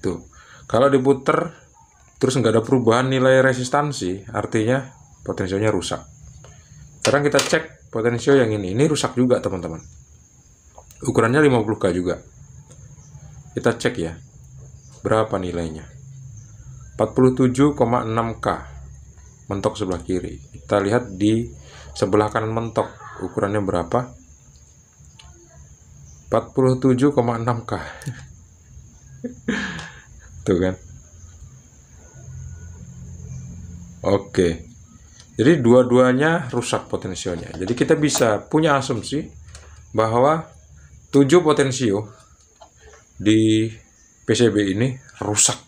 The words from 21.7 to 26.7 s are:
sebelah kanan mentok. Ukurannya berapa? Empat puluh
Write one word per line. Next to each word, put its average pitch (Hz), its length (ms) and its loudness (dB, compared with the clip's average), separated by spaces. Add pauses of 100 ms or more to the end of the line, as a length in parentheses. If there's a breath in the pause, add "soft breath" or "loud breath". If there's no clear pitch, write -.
sebelah 104 320 2
kanan 110 240 -4
mentok. 113 320 -4 (400)
Ukurannya 101 400 -2
berapa? 92 480 -2 (2250)
Empat - 240 -2
puluh 127 240 2